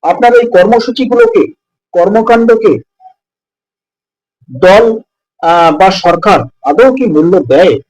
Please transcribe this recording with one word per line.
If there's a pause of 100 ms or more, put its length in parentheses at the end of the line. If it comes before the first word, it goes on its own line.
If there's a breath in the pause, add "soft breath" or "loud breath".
আপনার
এই
কর্মসূচিগুলোকে, (440)
কর্মকাণ্ডকে (1800)
দল, (420)
আহ,
বা
সরকার
আদৌ
কি
মূল্য
দেয়? (100)